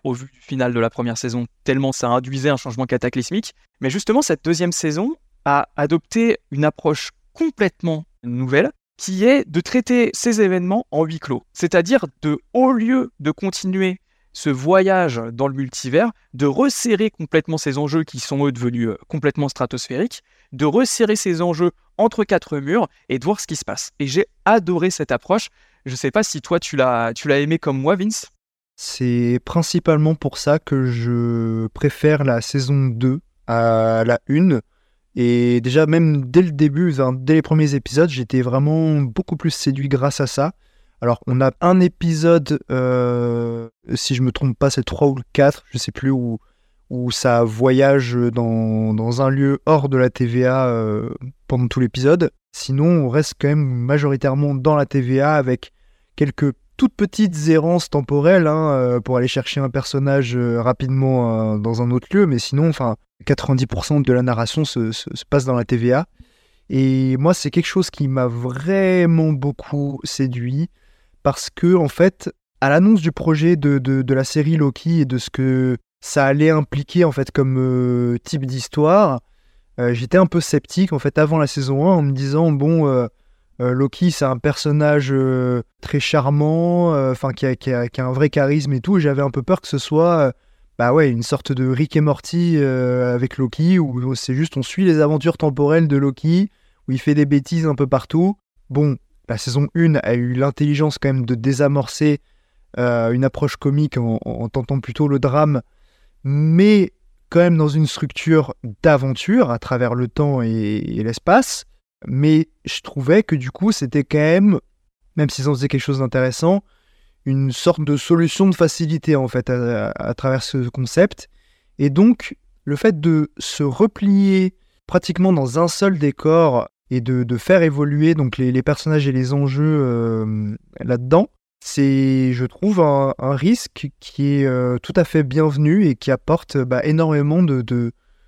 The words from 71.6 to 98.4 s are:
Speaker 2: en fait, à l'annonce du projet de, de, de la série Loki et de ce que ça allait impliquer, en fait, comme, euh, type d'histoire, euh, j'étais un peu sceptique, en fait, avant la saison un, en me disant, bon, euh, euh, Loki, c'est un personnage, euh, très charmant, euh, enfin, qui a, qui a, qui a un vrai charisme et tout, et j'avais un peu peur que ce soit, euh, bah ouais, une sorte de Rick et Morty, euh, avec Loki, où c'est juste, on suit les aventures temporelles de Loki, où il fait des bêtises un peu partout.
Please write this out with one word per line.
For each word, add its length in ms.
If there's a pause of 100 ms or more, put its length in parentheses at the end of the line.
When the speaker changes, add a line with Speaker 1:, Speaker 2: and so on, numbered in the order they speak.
Speaker 2:
en 140
fait, 420 (300)
à 80
l'annonce 320
du 100
projet 460
de, 200
de, 240
de 120
la 100
série 320
Loki 460
et 40
de 120
ce 120
que 460 (240)
ça 260
allait 240
impliquer, 540
en 80
fait, 180
comme, 300
euh, 640
type 220
d'histoire, 760 (640)
euh, 120
j'étais 240
un 100
peu 120
sceptique, 540
en 60
fait, 180
avant 200
la 100
saison 440
un, 40
en 80
me 100
disant, 400
bon, 340
euh, 200 (540)
euh, 120
Loki, 380
c'est 120
un 140
personnage, 760
euh, 500 (200)
très 180
charmant, 920
euh, 180
enfin, 220
qui 120
a, 120
qui 160
a, 160
qui 100
a 60
un 80
vrai 160
charisme 420
et 80
tout, 180
et 40
j'avais 200
un 80
peu 140
peur 160
que 80
ce 100
soit, 420
euh, 120 (460)
bah 160
ouais, 160
une 140
sorte 280
de 160
Rick 300
et 40
Morty, 540
euh, 580
avec 240
Loki, 400
où 380
c'est 200
juste, 200
on 80
suit 220
les 160
aventures 360
temporelles 520
de 80
Loki, 520 (380)
où 60
il 80
fait 140
des 100
bêtises 420
un 80
peu 120
partout. 500 (320)